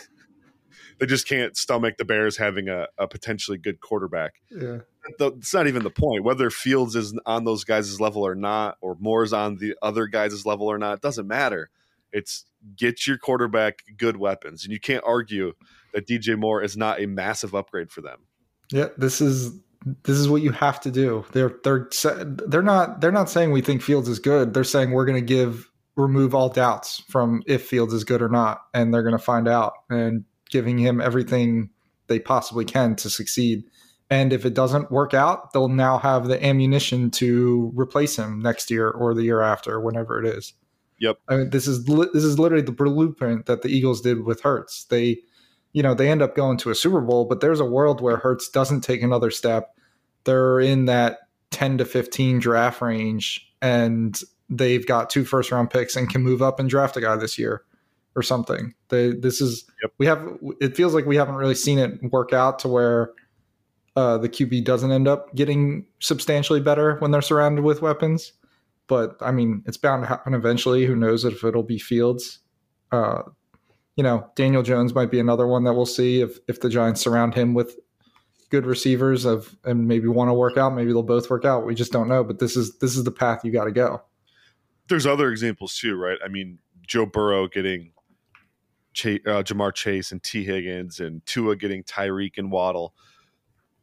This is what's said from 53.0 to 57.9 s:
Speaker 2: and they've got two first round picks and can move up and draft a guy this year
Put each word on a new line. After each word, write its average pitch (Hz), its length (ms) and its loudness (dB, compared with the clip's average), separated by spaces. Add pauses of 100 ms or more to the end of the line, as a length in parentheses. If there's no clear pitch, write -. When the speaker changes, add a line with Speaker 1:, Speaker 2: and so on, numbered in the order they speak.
Speaker 2:
and 117 580 0 (300)
they've 123 360 0
got 117 240 0
two 139 140 0
first 127 280 0
round 120 180 0
picks 127 260 -2
and 127 140 -2
can 131 120 0
move 127 200 2
up 131 180 2
and 135 100 0
draft 139 280 0
a 123 40 -4
guy 110 140 2
this 110 240 -6
year 110 240 -4 (520)